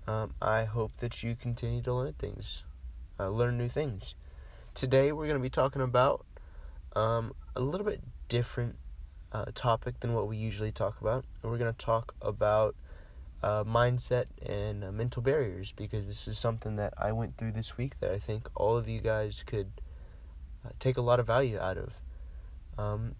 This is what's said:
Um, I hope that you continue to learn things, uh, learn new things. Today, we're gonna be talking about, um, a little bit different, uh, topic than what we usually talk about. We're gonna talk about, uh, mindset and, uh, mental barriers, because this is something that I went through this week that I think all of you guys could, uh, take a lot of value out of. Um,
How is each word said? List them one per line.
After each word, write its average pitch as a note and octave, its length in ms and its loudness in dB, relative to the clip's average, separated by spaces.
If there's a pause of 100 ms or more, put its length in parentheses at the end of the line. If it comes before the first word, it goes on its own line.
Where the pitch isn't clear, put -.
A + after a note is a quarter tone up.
Um, A2 320 -2
I A2 260 4
hope A2 320 0
that - 260 -4
you A#2 120 0
continue A#2+ 460 -2
to B2 140 0
learn C3+ 180 0
things, G2+ 480 -6 (580)
uh, G2 100 0
learn A#2+ 280 2
new A#2+ 120 0
things. B2 440 -2 (640)
Today, C3+ 360 6
we're D#3 140 -2
gonna D3+ 140 2
be B2+ 100 0
talking C3+ 320 4
about, B2+ 460 6 (680)
um, A2+ 380 2 (220)
a - 40 0
little E3+ 280 0
bit - 160 -2 (260)
different, A#2+ 460 0 (560)
uh, A2 140 -4 (100)
topic A#2+ 440 2
than A#2 140 0
what G#2+ 140 2
we G#2+ 100 -2
usually G#2+ 340 -2
talk G#2 300 -2
about. A#2 240 2 (160)
We're A2+ 160 -2
gonna A#2 160 2
talk A2+ 480 0
about, G#2+ 540 4 (680)
uh, G#2+ 200 2
mindset A#2+ 640 4 (160)
and, G#2 420 -2
uh, F#2+ 80 -4
mental A#2+ 300 0
barriers, A#2 500 2
because G#2 360 -4
this G#2 200 -6
is G#2+ 120 -4
something A2+ 380 0
that G#2 200 0
I G#2+ 140 2
went A2+ 260 -2
through A2+ 140 -2
this A2 260 -4
week C3 220 -2
that F#2+ 100 2
I F#2+ 80 0
think A2 380 -4
all A2 200 4
of A2+ 140 0
you A2+ 100 -2
guys G#2+ 460 0
could, G2+ 240 -2 (960)
uh, A2+ 40 -8 (100)
take C3 180 2
a B2 60 0
lot A#2+ 160 8
of A#2 80 2
value A#2 320 4
out F#2 180 0
of. F#2 160 -6 (840)
Um, G#2+ 400 -2